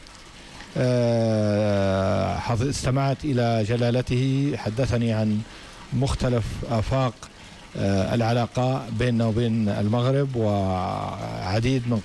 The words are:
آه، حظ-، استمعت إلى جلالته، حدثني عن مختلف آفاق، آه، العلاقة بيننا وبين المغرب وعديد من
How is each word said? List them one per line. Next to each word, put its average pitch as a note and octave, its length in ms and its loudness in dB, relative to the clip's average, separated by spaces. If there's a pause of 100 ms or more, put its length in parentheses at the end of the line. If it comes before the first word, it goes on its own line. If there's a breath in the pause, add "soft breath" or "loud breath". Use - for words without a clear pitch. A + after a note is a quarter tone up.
(760 loud breath)
آه، G#2 1600 2
حظ-، A2+ 300 -2
استمعت C#3 580 0
إلى A#2 420 2
جلالته، B2+ 920 2
حدثني A#2 560 0
عن G#2+ 260 2 (540 loud breath)
مختلف B2 500 0 (260)
آفاق، A#2+ 440 0 (640 loud breath)
آه، G2 380 0
العلاقة B2 680 0 (140)
بيننا A#2 260 2
وبين A2+ 440 2
المغرب A#2+ 680 0
وعديد G#2 1500 0
من A2+ 180 0